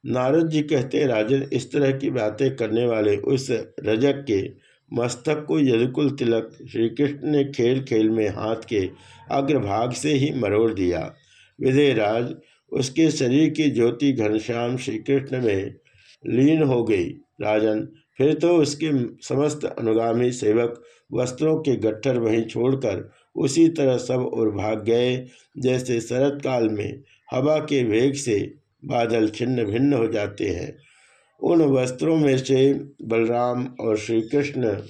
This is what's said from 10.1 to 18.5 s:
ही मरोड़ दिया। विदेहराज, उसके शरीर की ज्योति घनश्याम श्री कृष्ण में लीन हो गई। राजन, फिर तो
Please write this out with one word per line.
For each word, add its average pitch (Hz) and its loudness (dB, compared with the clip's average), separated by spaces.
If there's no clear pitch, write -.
ही 139 0
मरोड़ 107 2
दिया। 87 -2
विदेहराज, 127 2
उसके 147 0
शरीर 139 2
की 151 0
ज्योति 120 2
घनश्याम 117 -2
श्री 117 -6
कृष्ण 135 -2
में 101 -2
लीन 151 4
हो 127 2
गई। 104 0
राजन, 107 0
फिर 147 4
तो 170 2